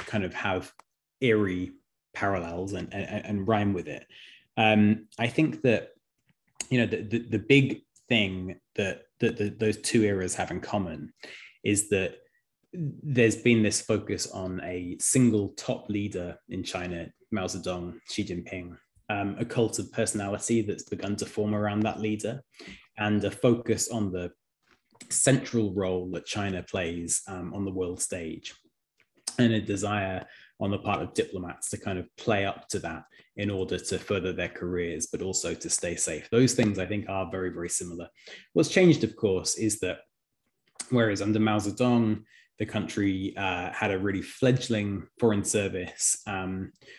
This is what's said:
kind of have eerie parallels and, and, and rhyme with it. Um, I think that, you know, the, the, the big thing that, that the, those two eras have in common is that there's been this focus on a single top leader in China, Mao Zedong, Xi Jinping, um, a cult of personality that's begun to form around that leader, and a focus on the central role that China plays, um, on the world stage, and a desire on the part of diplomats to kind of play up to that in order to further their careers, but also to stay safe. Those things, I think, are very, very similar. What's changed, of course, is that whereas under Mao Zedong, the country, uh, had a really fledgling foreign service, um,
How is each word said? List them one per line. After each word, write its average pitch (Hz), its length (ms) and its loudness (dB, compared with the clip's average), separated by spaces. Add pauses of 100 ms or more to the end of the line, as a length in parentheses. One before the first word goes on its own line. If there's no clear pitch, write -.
kind 104 160 0
of 90 100 -4
have 92 400 -4 (480)
eerie 101 520 2 (400)
parallels 92 600 -2
and, 90 180 -8
and, 104 340 -6
and 98 220 -2
rhyme 104 260 4
with 85 140 -4
it. - 180 -12 (540)
Um, 107 460 6 (140)
I 117 80 2
think 147 340 0
that, 113 280 4 (840)
you 127 80 4
know, 113 80 4
the, 107 160 -2
the, 110 160 -2
the 110 200 -2
big 139 440 6 (260)
thing 95 500 0 (160)
that, - 280 -2 (160)
that - 180 0
the, 104 120 -2
those 107 280 -2
two - 260 2
eras 95 300 0
have - 160 -4
in 90 120 -6
common 87 520 -4 (500)
is 101 260 2
that 95 260 0 (580)
there's 127 640 2
been 117 260 6
this 101 200 2
focus 104 500 -2
on 92 320 -6
a 90 360 -8
single 110 500 4
top - 400 -6
leader 95 480 -4 (120)
in 92 140 -6
China, 90 440 -6 (240)
Mao 95 140 -2
Zedong, 90 540 -6 (100)
Xi - 140 -2
Jinping, 87 520 -8 (340)
um, 101 280 -2
a 117 80 -4
cult 110 320 0
of 104 140 -6
personality 107 720 -2
that's 104 220 -6
begun 101 340 -4
to 101 80 -6
form 107 280 -2
around 104 280 0
that 107 180 -2
leader, 107 420 -4 (560)
and 104 260 2
a 101 80 0
focus 117 580 2
on 104 220 -2
the 90 200 -4 (800)
central 120 640 2
role 92 380 0
that 85 140 -8
China 98 380 -4
plays, 87 640 -4
um, 90 260 -8
on 98 100 -4
the 95 80 -2
world 92 300 -4
stage, 82 540 -8 (840)
and 120 160 6
a 107 80 2
desire 101 640 -2 (340)
on 98 120 0
the 101 80 0
part 95 220 0
of - 120 -6
diplomats - 560 -4
to 98 80 -6
kind 92 220 -6
of 87 80 -8 (100)
play 104 260 0
up - 240 -6
to 98 120 -4
that 82 240 -8 (320)
in 101 140 -2
order 92 280 -2
to 87 220 -4
further 92 340 -2
their 85 160 -4
careers, 87 580 -4
but 80 140 -6
also 90 320 -2
to - 160 -8
stay 87 260 -2
safe. 78 360 -4
Those 123 220 6
things, 104 260 2
I 92 60 -2
think, 101 220 -4
are 95 220 -4
very, 92 220 -4
very 85 180 -6
similar. 85 400 -6 (440)
What's 160 160 4
changed, 180 340 8
of 107 120 0
course, 92 400 0
is 107 240 0
that 90 200 -4 (880)
whereas 107 320 4
under 107 180 2
Mao 107 200 4
Zedong, 110 640 2 (340)
the 107 80 -2
country, 98 720 0
uh, 92 340 -4
had 104 200 -2
a 95 80 0
really 95 240 -2
fledgling 107 840 0 (140)
foreign 107 240 4
service, 95 840 -2
um, 95 460 -6 (280)